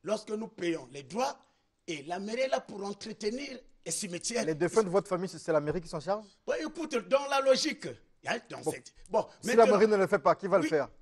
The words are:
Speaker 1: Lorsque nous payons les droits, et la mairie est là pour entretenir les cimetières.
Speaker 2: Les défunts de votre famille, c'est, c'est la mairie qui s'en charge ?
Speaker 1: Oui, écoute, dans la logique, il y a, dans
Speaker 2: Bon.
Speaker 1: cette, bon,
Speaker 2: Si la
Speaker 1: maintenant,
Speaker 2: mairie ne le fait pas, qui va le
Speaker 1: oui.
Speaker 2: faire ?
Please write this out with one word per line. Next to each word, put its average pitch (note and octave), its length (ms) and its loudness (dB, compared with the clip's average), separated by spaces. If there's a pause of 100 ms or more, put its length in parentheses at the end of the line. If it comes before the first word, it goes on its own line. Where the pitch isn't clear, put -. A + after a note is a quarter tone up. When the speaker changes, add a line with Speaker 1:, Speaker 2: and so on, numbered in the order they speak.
Speaker 1:
Lorsque G3+ 260 -4
nous A3 180 -6
payons E3 440 -6
les C#3 120 -12
droits, A#3 340 -4 (500)
et D3+ 160 -8
la E3+ 160 -6
mairie A3 220 -4
est C4 60 0
là C4 140 0
pour G3+ 240 -12
entretenir A3 720 -8 (260)
les E3 60 -8
cimetières. E3+ 540 -4
Speaker 2:
Les D#3 100 -2
défunts F3 280 2
de F#3 60 -2
votre F#3+ 180 0
famille, F#3 200 -2
c'est, D#3+ 120 -10
c'est E3+ 120 -4
la D#3 80 4
mairie D3+ 220 -2
qui E3 60 -16
s'en E3 120 -8
charge ? G3+ 260 -4 (220)
Speaker 1:
Oui, C5 140 0
écoute, D#4 340 -6 (120)
dans C#4 200 2
la C#4 140 2
logique, C4 460 2 (360)
il - 20 -10
y - 20 -6
a, G#3 120 -2 (100)
dans B2+ 120 -12
Speaker 2:
Bon. D3 100 -2
Speaker 1:
cette, C3+ 220 -12 (160)
bon, D#3+ 160 2 (160)
Speaker 2:
Si - 80 -6
la B3 60 2
Speaker 1:
maintenant, G#3 220 8
Speaker 2:
mairie G#3+ 140 6
ne G#3+ 60 4
le F#3+ 100 4
fait G3 120 2
pas, E3+ 160 4
qui G3 120 -8
va F#3 100 4
le F3 60 4
Speaker 1:
oui. D#4 60 0
Speaker 2:
faire ? C#3 200 0 (120)